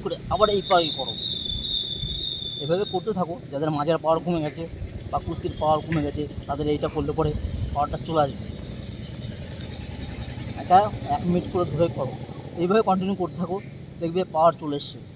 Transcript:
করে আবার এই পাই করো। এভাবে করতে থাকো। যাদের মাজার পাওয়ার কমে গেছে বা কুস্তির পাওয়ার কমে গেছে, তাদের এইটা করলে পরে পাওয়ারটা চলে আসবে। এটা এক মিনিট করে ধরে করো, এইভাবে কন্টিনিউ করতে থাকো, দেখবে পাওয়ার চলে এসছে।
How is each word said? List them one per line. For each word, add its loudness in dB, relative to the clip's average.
করে -2
আবার 6
এই 2
পাই 6
করো। -2
এভাবে 0
করতে -2
থাকো। -2
যাদের 0
মাজার 2
পাওয়ার 4
কমে 2
গেছে -4
বা 0
কুস্তির -4
পাওয়ার 4
কমে 0
গেছে, -2
তাদের 0
এইটা 2
করলে 0
পরে 2
পাওয়ারটা 0
চলে 4
আসবে। 2
এটা 8
এক 0
মিনিট 2
করে 2
ধরে 2
করো, -4
এইভাবে 4
কন্টিনিউ 2
করতে -2
থাকো, -2
দেখবে 0
পাওয়ার 6
চলে -2
এসছে। -8